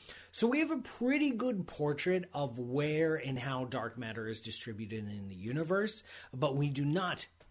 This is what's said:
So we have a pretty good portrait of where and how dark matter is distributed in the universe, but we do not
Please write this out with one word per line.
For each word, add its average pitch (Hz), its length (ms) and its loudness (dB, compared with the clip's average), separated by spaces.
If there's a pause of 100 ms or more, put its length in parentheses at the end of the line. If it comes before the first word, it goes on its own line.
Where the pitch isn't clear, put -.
(320)
So - 140 4
we 254 120 6
have 311 120 4
a 320 60 2
pretty 269 540 2
good 226 360 0
portrait 180 680 2
of 135 240 -2
where 151 580 2
and 131 220 -4
how 131 260 -2
dark 117 320 -4
matter 110 320 -6
is 110 140 -4
distributed 110 680 -6
in 101 200 -8
the 95 60 -10
universe, 160 680 0 (300)
but 135 200 0
we 143 140 2
do 143 160 0
not 165 420 0 (240)